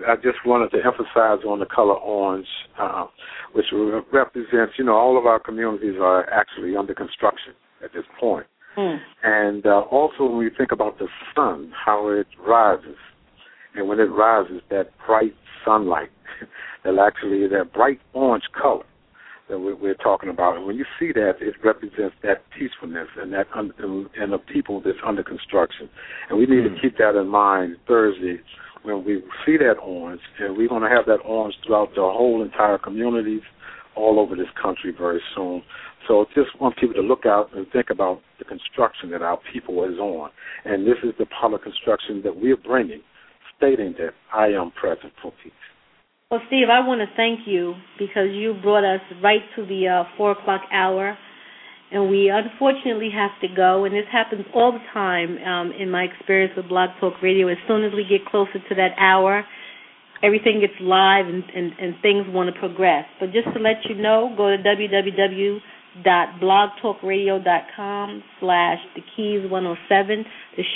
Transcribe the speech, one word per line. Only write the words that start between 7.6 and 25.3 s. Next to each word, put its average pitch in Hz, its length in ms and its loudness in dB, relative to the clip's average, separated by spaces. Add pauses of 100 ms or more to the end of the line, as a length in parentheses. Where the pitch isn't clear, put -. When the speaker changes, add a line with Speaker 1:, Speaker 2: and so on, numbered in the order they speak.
Speaker 1:
at 87 80 -16
this 85 140 -12 (120)
point. 98 300 -2 (300)
Speaker 2:
Mm. 180 200 -4 (260)
Speaker 1:
And, 104 420 0
uh, 101 160 6 (100)
also 147 360 2
when 120 100 -2
we 113 200 -2
think 131 140 -2
about 104 260 -2
the 95 120 -8 (260)
sun, 85 400 -2
how 104 320 0
it 104 200 -2 (120)
rises, 95 560 4 (800)
and 98 140 -4
when 107 100 0
it 110 40 6
rises, 101 680 2
that 98 220 -4 (140)
bright 110 300 2 (300)
sunlight, 95 440 2 (380)
<laughs> - 380 -20
that 95 120 2
actually, 101 520 2
that 95 240 -2
bright 127 260 2 (140)
orange 127 320 0 (140)
color - 260 0 (640)
that 95 100 -8
we, 95 140 -4
we're 98 220 -4
talking 98 340 -2
about. 90 260 0
And 90 100 -12
when 101 120 -6
you 135 80 -8 (120)
see 165 140 -4
that, 104 300 2
it 104 200 -6
represents 107 600 -2
that 104 200 -2 (140)
peacefulness 82 600 -12
and 95 160 -12
that 98 200 -4
un-, 104 240 -10
and, 98 380 -10
and 101 180 -6
a 98 60 -4
people 98 440 -6
that's 95 220 -4
under 101 160 -4
construction. - 680 -4 (400)